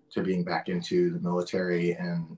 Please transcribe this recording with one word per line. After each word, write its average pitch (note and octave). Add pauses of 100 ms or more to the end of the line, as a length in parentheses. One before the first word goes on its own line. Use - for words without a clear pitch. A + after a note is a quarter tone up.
(120)
to G2+
being F2+
back F2
into F2
the E2+
military F2
and E2+